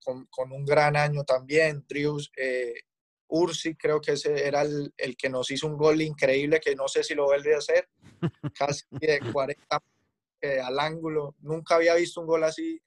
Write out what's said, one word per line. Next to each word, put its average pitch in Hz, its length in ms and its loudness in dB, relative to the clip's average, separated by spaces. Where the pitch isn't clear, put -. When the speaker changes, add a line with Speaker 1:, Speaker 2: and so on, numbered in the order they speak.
Speaker 1:
con, 131 240 -8
con 131 260 -6
un 143 120 -8
gran 147 320 4
año 147 280 0
también. 143 640 2
Drius, 147 480 -4
eh, 127 380 -2
Ursi, 165 480 0
creo 151 240 0
que 147 120 -2
ese 143 340 0
era 143 160 2
el, 147 340 -4
el 131 200 -6
que 135 120 -4
nos 127 220 -4
hizo 139 160 -4
un 151 100 -4
gol 156 240 4
increíble, 147 600 2
que 143 140 0
no 135 140 -4
sé 151 160 0
si 156 100 -4
lo 143 100 0
vuelve 143 300 2
a 147 40 0
hacer, 165 300 0
Speaker 2:
<laughs> - 520 -6
Speaker 1:
casi 147 360 -4
de 147 300 0
cuarenta, 143 500 -4
eh, 139 200 -2
al 127 180 -4
ángulo. 156 600 -4
Nunca 160 380 -2
había 170 180 4
visto 170 260 0
un 165 60 -10
gol 160 180 2
así 160 420 -4